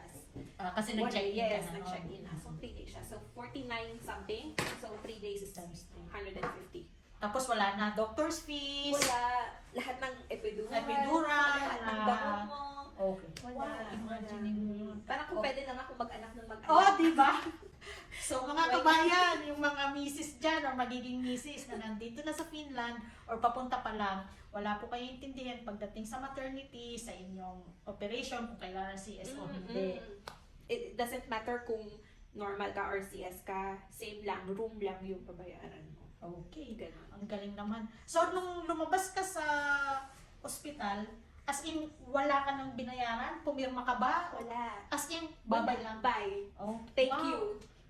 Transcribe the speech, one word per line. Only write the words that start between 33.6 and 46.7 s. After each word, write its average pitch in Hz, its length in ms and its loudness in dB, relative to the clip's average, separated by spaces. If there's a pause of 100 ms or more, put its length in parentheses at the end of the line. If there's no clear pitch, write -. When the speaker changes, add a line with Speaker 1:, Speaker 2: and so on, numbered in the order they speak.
Speaker 1:
same 208 380 -10
lang, 185 240 -2
room 220 340 -4
lang 190 180 -2
yung 190 220 -6
babayaran 170 640 -12 (100)
mo. - 80 -18 (400)
Speaker 2:
Okay. 254 320 -10
Speaker 1:
Ganun. 170 400 -12
Speaker 2:
Ang 202 140 -10
galing 202 260 -4
naman. 214 280 -4 (200)
So, - 160 0 (160)
nung 359 320 -2
lumabas 339 480 2
ka 381 80 2
sa 330 220 -2 (960)
ospital, 208 640 -4 (380)
as 285 180 -2
in, 311 240 -2 (160)
wala 277 400 4
ka 277 140 0
nang 262 180 -6
binayaran? 247 680 -2
Pumirma 262 400 0
ka 247 140 2
ba? 302 360 4
Speaker 1:
Wala. 233 580 -4
Speaker 2:
As 294 180 0
in, 330 180 -4 (200)
Speaker 1:
Wala. 226 180 4
Speaker 2:
bye-bye 247 160 2
lang? 220 200 -6
Speaker 1:
Bye. 208 360 2 (200)
Speaker 2:
Oh, 214 220 -4 (140)